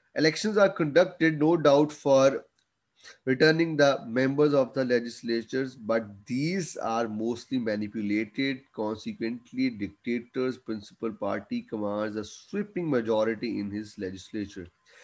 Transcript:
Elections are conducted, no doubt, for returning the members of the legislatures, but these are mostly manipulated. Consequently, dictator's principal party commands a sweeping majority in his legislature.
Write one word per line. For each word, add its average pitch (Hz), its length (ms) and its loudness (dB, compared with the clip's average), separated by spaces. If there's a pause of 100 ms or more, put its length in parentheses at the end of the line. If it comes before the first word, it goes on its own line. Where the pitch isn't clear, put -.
(160)
Elections 160 420 0
are 196 120 6
conducted, 160 680 2
no 160 160 4
doubt, 147 360 6
for 135 540 4 (800)
returning 156 520 4
the 139 280 4
members 135 480 2
of 131 200 2
the 131 120 -2
legislatures, 120 920 -2
but 113 280 -2 (220)
these 156 520 -4
are 117 300 -2
mostly 117 500 -4
manipulated. 110 1040 -4 (120)
Consequently, 117 960 -6
dictator's 120 880 -6
principal 110 560 -8
party 104 500 -4
commands 104 520 -4
a 107 80 -6
sweeping 180 680 -6
majority 110 720 0
in 101 120 -6
his 104 260 -10
legislature. 95 680 -10 (360)